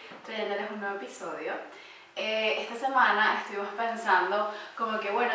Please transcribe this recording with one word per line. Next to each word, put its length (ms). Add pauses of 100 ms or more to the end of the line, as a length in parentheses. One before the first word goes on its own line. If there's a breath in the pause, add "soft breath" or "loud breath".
(240 loud breath)
trayéndoles 460
un 100
nuevo 160
episodio. 560 (640 loud breath)
Eh, 460
esta 240
semana 560
estuvimos 340
pensando 760 (260 loud breath)
como 220
que, 120
bueno, 240